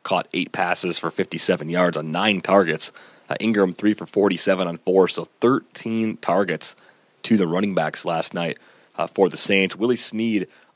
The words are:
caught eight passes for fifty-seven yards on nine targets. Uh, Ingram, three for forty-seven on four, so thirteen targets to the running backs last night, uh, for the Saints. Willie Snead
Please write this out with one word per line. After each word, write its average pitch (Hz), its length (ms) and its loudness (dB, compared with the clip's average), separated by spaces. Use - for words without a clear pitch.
caught - 300 0
eight 90 200 -4
passes 90 440 -2
for 82 120 -6
fifty-seven 87 580 -2
yards 87 300 0
on 78 140 -6
nine 95 280 0
targets. 87 540 2
Uh, - 120 -6
Ingram, 101 340 2
three 107 200 2
for 87 120 -8
forty-seven 95 600 2
on 85 100 -6
four, 92 320 4
so - 180 -6
thirteen 113 760 0
targets 87 580 -2
to 113 140 2
the 92 100 2
running 92 280 -2
backs 78 300 -2
last 82 280 -2
night, 85 260 -6
uh, 82 100 -4
for 95 220 2
the 78 80 -6
Saints. 98 380 2
Willie 117 200 0
Snead 110 520 -2